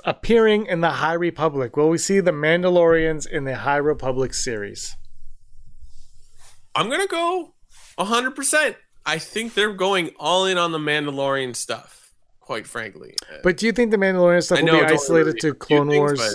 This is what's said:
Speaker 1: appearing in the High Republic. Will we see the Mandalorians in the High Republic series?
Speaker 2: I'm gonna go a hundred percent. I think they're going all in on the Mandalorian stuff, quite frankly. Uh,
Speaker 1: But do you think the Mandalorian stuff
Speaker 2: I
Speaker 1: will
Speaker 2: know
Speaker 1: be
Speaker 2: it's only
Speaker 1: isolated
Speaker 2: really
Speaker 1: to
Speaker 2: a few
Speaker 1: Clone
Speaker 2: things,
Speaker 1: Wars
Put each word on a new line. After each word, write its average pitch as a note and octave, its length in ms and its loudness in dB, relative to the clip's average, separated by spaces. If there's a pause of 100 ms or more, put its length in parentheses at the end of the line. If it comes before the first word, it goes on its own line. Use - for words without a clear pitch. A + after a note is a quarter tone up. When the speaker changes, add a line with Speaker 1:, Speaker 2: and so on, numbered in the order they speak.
Speaker 1:
appearing G#3+ 600 2
in F3 160 -2
the E3 80 2
High D3 240 -2
Republic. D3+ 640 -2
Will D3+ 120 4
we E3 100 2
see G3 220 2
the F3+ 100 2
Mandalorians E3 1000 2
in D3+ 160 -4
the C3 120 -6
High C3 220 -2
Republic C3+ 560 -2
series? G2+ 640 -8 (1800)
Speaker 2:
I'm F3 120 0
gonna F4 200 -2
go E4+ 460 -4 (440)
a F3+ 60 -2
hundred B3 320 -2
percent. C#4+ 400 0 (280)
I D#3 140 -2
think A3 360 -8
they're G#3 180 0
going F#3 460 0
all F3+ 280 2
in F#3 120 0
on F3 120 0
the D#3+ 80 -4
Mandalorian C#3 800 -2
stuff, - 560 -12 (260)
quite A2+ 300 -10
frankly. A2 480 -12 (120)
Uh, D#2 140 -16
Speaker 1:
But F3+ 140 2
do G#3+ 100 -2
you A3+ 60 2
think A#3 180 2
the G#3+ 60 2
Mandalorian F3+ 480 4
stuff E3+ 140 2
Speaker 2:
I C#3+ 40 4
Speaker 1:
will D#3+ 100 4
Speaker 2:
know D#3+ 140 6
Speaker 1:
be D#3 60 4
Speaker 2:
it's - 180 0
only E3 120 6
Speaker 1:
isolated D#3 40 4
Speaker 2:
really D#3+ 140 -4
Speaker 1:
to D#3+ 80 0
Speaker 2:
a - 20 2
few C3 80 -6
Speaker 1:
Clone D3 300 2
Speaker 2:
things, D3 100 4
Speaker 1:
Wars C#3+ 200 2 (160)